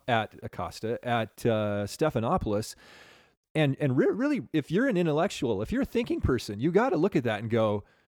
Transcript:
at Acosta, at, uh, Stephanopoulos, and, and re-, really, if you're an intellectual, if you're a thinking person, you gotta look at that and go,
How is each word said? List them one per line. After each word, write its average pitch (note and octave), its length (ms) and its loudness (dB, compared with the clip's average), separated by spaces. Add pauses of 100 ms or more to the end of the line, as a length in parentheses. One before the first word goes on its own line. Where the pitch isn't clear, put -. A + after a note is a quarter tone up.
at A2+ 340 0
Acosta, G#2+ 640 -6
at, A#2 420 -2
uh, G#2 400 2
Stephanopoulos, A#2 880 -2 (800)
and, C#3+ 260 2
and C3 160 2
re-, A3+ 140 4
really, B3+ 320 -2 (100)
if D#3 200 -2
you're A#3+ 160 2
an G#3 80 0
intellectual, D3+ 680 0
if - 80 -6
you're B3+ 120 0
a - 40 -2
thinking B3 340 -2
person, A2+ 400 0
you D#3+ 120 0
gotta A#3 240 4
look F3 180 0
at D3+ 80 2
that G#2+ 180 0
and A2+ 80 -6
go, G#2+ 360 2 (320)